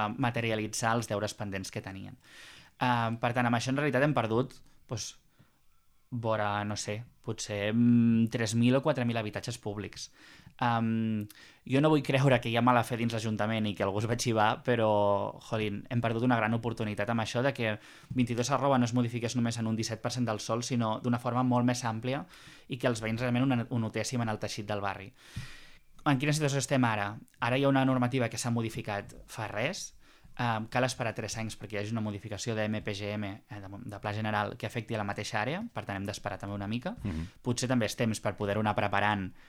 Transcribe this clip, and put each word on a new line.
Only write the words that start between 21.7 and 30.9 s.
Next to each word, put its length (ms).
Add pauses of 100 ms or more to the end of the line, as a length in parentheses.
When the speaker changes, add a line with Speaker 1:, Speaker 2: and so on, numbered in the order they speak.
Speaker 1:
àmplia, 400 (440)
i 100
que 100
els 160
veïns 160
realment 240
ho, 240
ho 100
notéssim 460
en 60
el 100
teixit 260
del 140
barri. 320 (960)
En 100
quina 140
situació 260
estem 300
ara? 300 (200)
Ara 200
hi 60
ha 40
una 160
normativa 460
que 80
s'ha 120
modificat 640 (140)
fa 240
res, 400 (460)
em, 320
cal 160
esperar 280